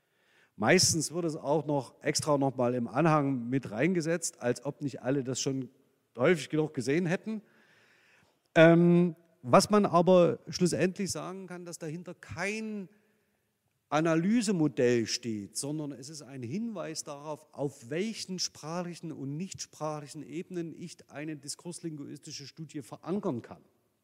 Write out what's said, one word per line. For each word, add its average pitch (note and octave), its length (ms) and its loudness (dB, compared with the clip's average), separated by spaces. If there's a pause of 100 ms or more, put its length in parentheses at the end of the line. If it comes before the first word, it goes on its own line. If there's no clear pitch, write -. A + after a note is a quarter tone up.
(540)
Meistens D3 580 2
wird E3+ 120 -4
es D#3 100 -2
auch C#3+ 320 0
noch C#3+ 340 -2
extra D3 380 0
noch C3+ 160 2
mal B2 220 2
im A#2+ 100 -2
Anhang C#3 640 2
mit B2+ 240 -2
reingesetzt, E3 680 -2
als A#2+ 240 -2
ob - 180 -8
nicht C#3+ 200 -8
alle C3 220 0
das B2+ 160 -4
schon C3+ 280 -4 (480)
häufig C#3+ 320 2
genug D#3 260 0
gesehen C#3 320 0
hätten. G3+ 360 -4 (1120)
Ähm, E3+ 640 8 (260)
was D3+ 280 6
man G#3 160 4
aber F3 520 6 (120)
schlussendlich F3 600 0
sagen F3+ 360 -10
kann, F3+ 180 -14
dass E3+ 140 -14
dahinter E3+ 340 -10
kein G3+ 800 -8 (960)
Analysemodell D#3+ 1160 2
steht, G#2 500 -6
sondern D3 360 -6
es B2+ 180 -16
ist D3+ 100 -16
ein C3+ 220 -14
Hinweis D#3+ 600 -8
darauf, D3 480 -12
auf C3 360 -6
welchen F#3 500 -6
sprachlichen E3+ 760 -8
und C#3 260 -8
nichtsprachlichen D3+ 840 -10
Ebenen E3+ 560 -8
ich E3+ 200 -14 (120)
eine D3+ 280 -10
diskurslinguistische C#3+ 1080 -12
Studie D3+ 360 -14
verankern D#3 580 -4
kann. E2+ 240 -16 (400)